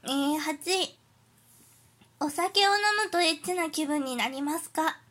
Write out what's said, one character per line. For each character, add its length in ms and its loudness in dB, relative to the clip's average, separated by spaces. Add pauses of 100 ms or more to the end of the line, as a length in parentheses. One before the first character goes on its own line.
え 40 -8
ー、 300 2
八。 600 -2 (1200)
お 100 0
酒 380 2
を 80 4
飲 60 0 (220)
む 60 -2
と 100 0
エ 120 4
ッ 120 -4
チ 120 -2
な 160 -2
気 160 -2
分 180 0
に 100 -4
な 140 -2
り 140 -6
ま 160 -2
す 100 -12
か？ 300 -2 (120)